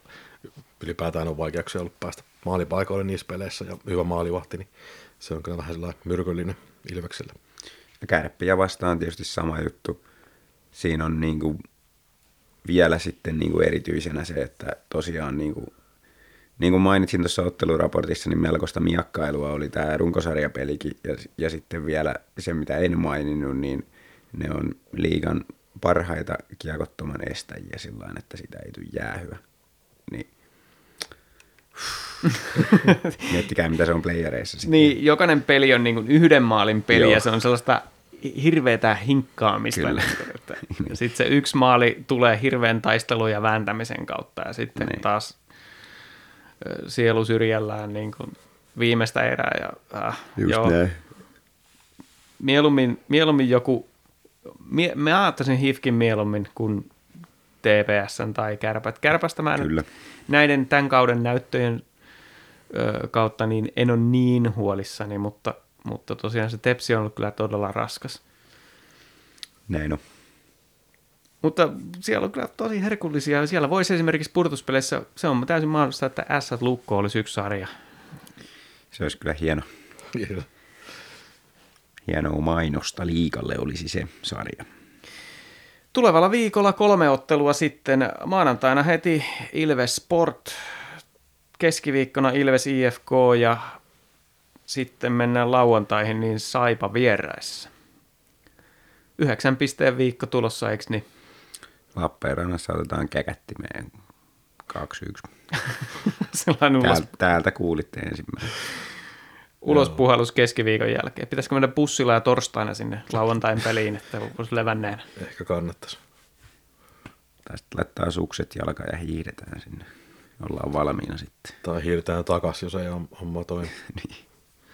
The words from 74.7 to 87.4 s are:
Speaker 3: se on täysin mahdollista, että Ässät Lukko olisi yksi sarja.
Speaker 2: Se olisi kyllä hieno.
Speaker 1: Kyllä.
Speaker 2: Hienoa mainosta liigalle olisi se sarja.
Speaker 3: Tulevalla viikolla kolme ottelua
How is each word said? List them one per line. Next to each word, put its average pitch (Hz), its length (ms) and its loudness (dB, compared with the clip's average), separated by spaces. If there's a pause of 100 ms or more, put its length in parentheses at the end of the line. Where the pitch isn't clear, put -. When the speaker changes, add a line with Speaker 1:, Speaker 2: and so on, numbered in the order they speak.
Speaker 3:
se 175 120 -2
on 127 180 2
täysin 156 220 0
mahdollista, 147 380 0
että - 240 -6
Ässät 131 320 -2
Lukko 123 360 0
olisi 101 200 0
yksi 107 160 -4
sarja. 101 340 -6 (1200)
Speaker 2:
Se - 120 -10
olisi 76 160 -4
kyllä 76 220 -4
hieno. 78 220 0 (640)
Speaker 1:
Kyllä. 92 140 -8 (1600)
Speaker 2:
Hienoa 78 340 -2
mainosta 80 640 -2
liigalle 82 520 -2
olisi 76 300 -6
se - 200 -4 (140)
sarja. - 420 -10 (1300)
Speaker 3:
Tulevalla 185 380 6
viikolla 208 420 4
kolme 196 380 6
ottelua 143 420 4